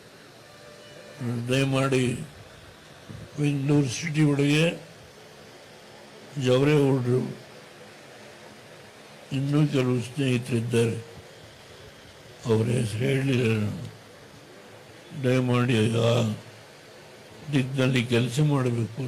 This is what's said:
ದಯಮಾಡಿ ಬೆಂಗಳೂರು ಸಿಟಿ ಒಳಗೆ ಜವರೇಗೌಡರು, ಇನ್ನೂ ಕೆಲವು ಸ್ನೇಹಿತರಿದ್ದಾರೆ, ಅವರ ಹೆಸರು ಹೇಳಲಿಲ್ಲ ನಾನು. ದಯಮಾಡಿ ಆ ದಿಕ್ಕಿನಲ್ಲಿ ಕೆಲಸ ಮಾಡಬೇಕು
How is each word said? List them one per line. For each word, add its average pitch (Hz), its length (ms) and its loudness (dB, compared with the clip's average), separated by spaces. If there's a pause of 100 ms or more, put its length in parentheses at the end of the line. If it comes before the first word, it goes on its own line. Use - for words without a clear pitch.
(1500)
ದಯಮಾಡಿ 135 540 2 (1300)
ಬೆಂಗಳೂರು 143 640 0
ಸಿಟಿ 156 320 -2
ಒಳಗೆ 143 340 2 (1800)
ಜವರೇಗೌಡರು, 135 760 4 (2250)
ಇನ್ನೂ 143 220 0 (140)
ಕೆಲವು 127 340 2
ಸ್ನೇಹಿತರಿದ್ದಾರೆ, 120 880 0 (1500)
ಅವರ 110 180 2 (120)
ಹೆಸರು 110 280 -4
ಹೇಳಲಿಲ್ಲ 135 400 0 (160)
ನಾನು. 101 240 -6 (1400)
ದಯಮಾಡಿ 123 500 2 (340)
ಆ - 20 4 (1400)
ದಿಕ್ಕಿನಲ್ಲಿ 127 500 0 (100)
ಕೆಲಸ 120 260 0 (140)
ಮಾಡಬೇಕು 120 560 -2